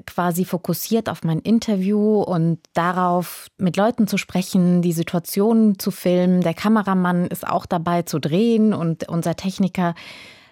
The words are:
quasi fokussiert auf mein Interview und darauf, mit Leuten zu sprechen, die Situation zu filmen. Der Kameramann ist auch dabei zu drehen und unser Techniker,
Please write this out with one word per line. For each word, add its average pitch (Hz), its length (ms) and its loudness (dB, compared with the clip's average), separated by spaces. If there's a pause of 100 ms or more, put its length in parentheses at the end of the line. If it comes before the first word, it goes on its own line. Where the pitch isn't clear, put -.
quasi 175 380 -2
fokussiert 185 640 -4
auf - 160 -8
mein 160 160 0
Interview 208 840 2
und 165 360 0 (140)
darauf, 175 760 -2 (100)
mit 175 180 0
Leuten 214 300 2
zu 202 100 -2
sprechen, 180 640 0
die 175 100 2
Situation 196 840 2
zu - 120 -4
filmen. 180 500 2
Der 165 140 0
Kameramann 185 720 2
ist - 200 -8
auch - 200 -2
dabei 175 360 0
zu 165 160 -4
drehen 220 540 2
und 165 360 -4
unser 165 280 -2
Techniker, 185 580 -2 (580)